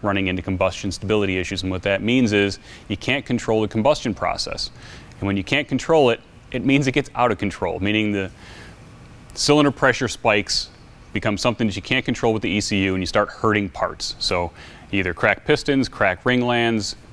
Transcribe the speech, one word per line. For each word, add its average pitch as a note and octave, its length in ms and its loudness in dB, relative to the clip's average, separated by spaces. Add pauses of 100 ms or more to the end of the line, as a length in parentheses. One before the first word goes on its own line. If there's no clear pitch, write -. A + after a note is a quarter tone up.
running G2 240 0
into F#2 160 -2
combustion F#2 500 -2
stability G2 460 0
issues. F#2 240 -4
And F#2+ 80 -4
what F#2 120 -4
that G2 200 0
means A#2 300 2
is G2+ 260 2 (300)
you G#2 80 -4
can't C3 280 -2
control A2 380 0
the G#2 60 -2
combustion A#2 460 0
process. - 560 -4 (480)
And G2 80 -4
when G2+ 100 0
you F#2+ 80 -4
can't C#3 220 0
control C#3 440 4
it, A2+ 100 0 (320)
it B2 120 -4
means C#3 220 4
it C3 60 2
gets C#3+ 220 -2
out A#2+ 180 2
of G2 60 -2
control, F2+ 420 -4
meaning G#2 320 2
the G2 180 -2 (1040)
cylinder D3 360 4
pressure B2+ 380 2
spikes - 600 0 (460)
become G#2 240 -2
something A#2+ 280 0
that G2 100 -2
you G2+ 60 -6
can't C3 220 0
control A#2 300 0
with G#2+ 80 -2
the F2+ 80 -2
E G2+ 100 2
C G2 240 0
U, F#2+ 100 2
and F#2 80 -2
you F2+ 40 -2
start G#2 240 0
hurting G#2 400 0
parts. - 480 -6
So F2 340 -2 (380)
you G2+ 80 0
either F2+ 160 0
crack - 320 0
pistons, C#3+ 420 2
crack F#2 380 0
ring B2 160 2
lands, A#2 540 0 (160)